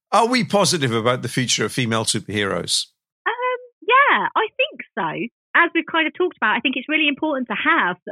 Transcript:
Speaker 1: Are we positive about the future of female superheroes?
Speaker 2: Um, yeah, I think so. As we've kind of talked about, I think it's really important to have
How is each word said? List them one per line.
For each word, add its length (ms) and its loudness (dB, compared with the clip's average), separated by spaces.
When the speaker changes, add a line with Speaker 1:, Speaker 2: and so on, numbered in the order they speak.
Speaker 1:
Are 160 4
we 180 2
positive 480 2
about 300 2
the 60 -6
future 380 -2
of 60 -4
female 320 0
superheroes? 840 -2
Speaker 2:
Um, 320 -4
yeah, 480 4
I 220 0
think 240 -4
so. 280 -6
As 200 4
we've 160 0
kind 160 0
of 80 -6
talked 240 -2
about, 180 0
I 40 -2
think 160 -4
it's 120 -10
really 200 0
important 400 -4
to 60 -4
have 420 0